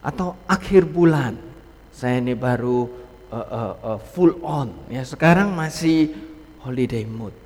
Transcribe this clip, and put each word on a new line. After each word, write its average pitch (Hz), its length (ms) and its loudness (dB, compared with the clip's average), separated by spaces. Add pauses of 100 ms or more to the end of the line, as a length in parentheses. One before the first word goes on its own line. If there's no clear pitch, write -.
Atau 180 480 -6
akhir 190 400 4
bulan, 156 480 4 (560)
saya 123 240 -2
ini 123 160 0
baru, 123 560 0 (400)
eh, 113 80 -10
eh, 117 400 -6
eh, 107 240 -6 (160)
full 180 240 4
on. 143 320 -4 (160)
Ya, 127 160 -8
sekarang 180 480 2
masih 160 640 0 (480)
holiday 123 400 -2
mood. 110 420 -10